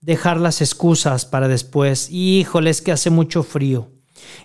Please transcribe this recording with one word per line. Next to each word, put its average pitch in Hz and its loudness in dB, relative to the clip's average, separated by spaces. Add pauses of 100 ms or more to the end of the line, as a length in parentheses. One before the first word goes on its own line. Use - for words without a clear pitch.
dejar 165 0
las 170 0
excusas 156 0
para 135 0
después. 135 -2
"Híjole, 180 2
es 156 -2
que 180 -2
hace 160 0
mucho 165 2
frío. 131 -2 (540)